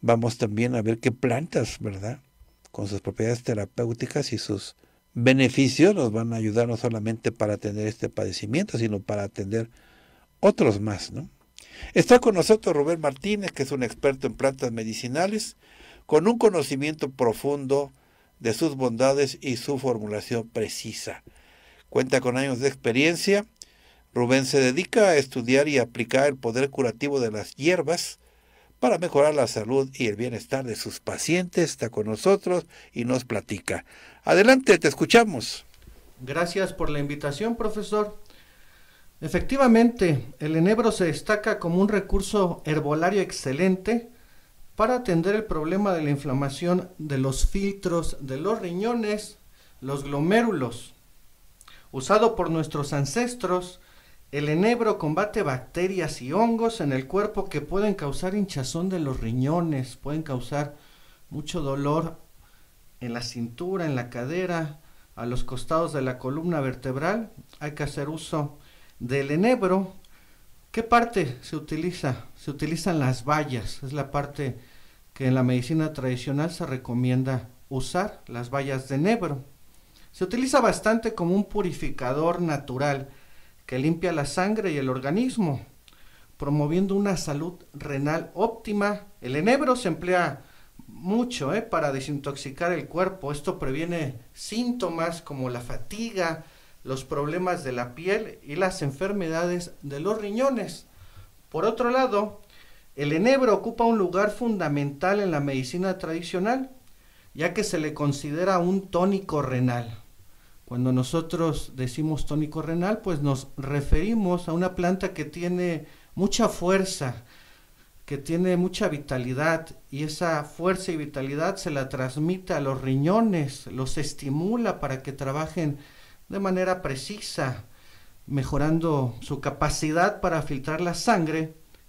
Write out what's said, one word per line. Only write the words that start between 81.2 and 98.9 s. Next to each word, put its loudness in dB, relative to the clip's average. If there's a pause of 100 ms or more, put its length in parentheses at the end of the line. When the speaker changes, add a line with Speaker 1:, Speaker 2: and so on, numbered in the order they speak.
Speaker 2:
un 4
purificador -2
natural -2 (580)
que -4
limpia 0
la 0
sangre 0
y -2
el 0
organismo, 0 (720)
promoviendo 0
una 2
salud -6 (100)
renal -2
óptima. -2 (140)
El -6
enebro 4
se -2
emplea 0 (460)
mucho, -2
¿eh? 0
para 0
desintoxicar -4
el -4
cuerpo. -2
Esto -4
previene -4 (140)
síntomas -4
como -6
la -6
fatiga, -4 (380)
los -6
problemas -2
de -6
la -6
piel -4
y -10
las 0
enfermedades -2 (100)